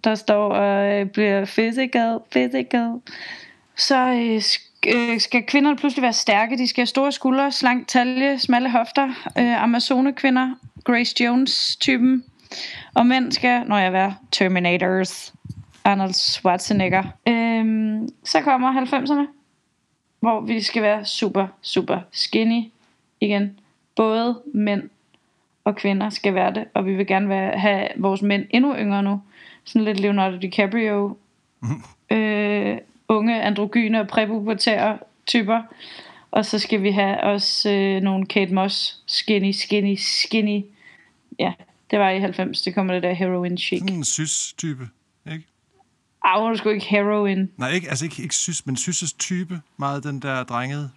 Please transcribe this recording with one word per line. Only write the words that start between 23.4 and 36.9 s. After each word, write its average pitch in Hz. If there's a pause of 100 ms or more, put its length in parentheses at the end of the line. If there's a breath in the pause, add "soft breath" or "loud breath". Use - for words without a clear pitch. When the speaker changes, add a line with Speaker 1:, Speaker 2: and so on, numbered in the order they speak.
Speaker 1:
Både 226 (120)
mænd 208 (840)
og 208
kvinder 202
skal 202
være 185
det, 214
og 202
vi 190
vil 190
gerne 190
være, 190
have 202 (100)
vores 196
mænd 202
endnu 262
yngre 202
nu. 202 (420 loud breath)
Sådan 220
lidt 208
Leonardo 196
DiCaprio, 202 (440)
Speaker 2:
Mhm. -
Speaker 1:
øh, 208 (300)
unge, 220
androgyne 214
og 202
præpubertære 214 (280)
typer. 226 (680 loud breath)
Og 214
så 214
skal 208
vi 202